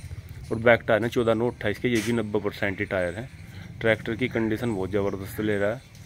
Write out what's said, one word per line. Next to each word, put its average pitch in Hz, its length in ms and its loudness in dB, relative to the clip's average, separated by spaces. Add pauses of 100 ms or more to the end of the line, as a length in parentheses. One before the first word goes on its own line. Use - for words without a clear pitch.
(520)
और 120 80 0
बैक 113 280 6
टायर 110 160 4
है 117 60 0
चौदह 113 240 4
नौ 113 160 2
अट्ठाईस 107 300 -2
के, - 80 -2
ये 117 140 4
भी 113 120 0
नब्बे 107 260 0
परसेंट 98 400 -2
ही 101 60 0
टायर 90 300 0
हैं। 120 140 -8 (520)
ट्रैक्टर 113 340 2
की 123 140 0
कंडीशन 113 460 0
बहुत 92 160 -2
ज़बरदस्त 98 500 -2
ले 107 160 2
रहा 101 140 2
है। - 240 -8 (100)